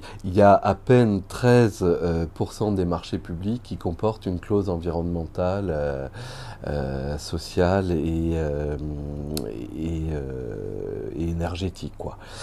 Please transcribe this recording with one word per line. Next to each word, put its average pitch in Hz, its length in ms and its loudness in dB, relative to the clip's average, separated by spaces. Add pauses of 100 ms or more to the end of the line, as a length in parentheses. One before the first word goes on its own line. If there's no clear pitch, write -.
(220)
il 92 120 -4
y 104 80 8
a 101 120 12
à 98 200 4
peine 110 480 6
treize, 123 600 4
euh, 85 500 2
pour - 200 -4
cent 107 180 0
des 95 140 2
marchés 87 340 -2
publics 95 440 -4
qui 90 160 -10
comportent 107 480 -2
une 90 120 -2
clause 101 300 0
environnementale, 85 1040 -2
euh, 71 380 -2 (580)
euh, 69 520 -4
sociale 90 720 2
et, 82 440 0
euh, 73 420 -2 (1000)
et, 80 260 -2 (100)
euh, 52 1040 -6
et 85 140 -2
énergétique, 85 680 -4
quoi. - 200 -10 (240)